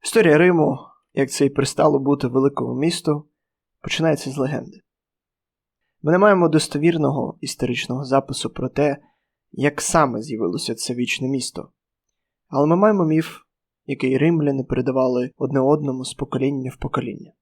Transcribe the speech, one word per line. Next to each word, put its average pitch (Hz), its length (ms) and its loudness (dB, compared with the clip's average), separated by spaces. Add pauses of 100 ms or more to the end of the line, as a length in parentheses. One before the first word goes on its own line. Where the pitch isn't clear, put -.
Історія 170 340 4
Риму, 165 400 4 (360)
як 135 160 0
це - 160 2
і 135 40 2
пристало 151 480 0
бути 139 280 0
великому 123 480 0
місту, 151 540 -2 (520)
починається 156 500 -2
з 135 60 -10
легенди. - 440 -6 (1200)
Ми 156 100 2
не 180 60 4
маємо 190 300 6
достовірного 151 920 0
історичного 127 640 -6
запису 135 460 -2
про 131 180 -6
те, 143 280 0 (560)
як 143 280 -2
саме 123 420 0
з'явилося 110 520 -4
це 123 200 -6
вічне 123 340 -4
місто. - 440 -6 (760)
Але 143 180 2
ми 165 100 4
маємо 202 280 4
міф, 160 340 -2 (480)
який 131 320 -2
римляни 147 460 2
передавали 127 720 -2
одне 135 240 -2
одному 135 440 0
з - 100 -12
покоління 131 600 -4
в - 20 -20
покоління. - 640 -8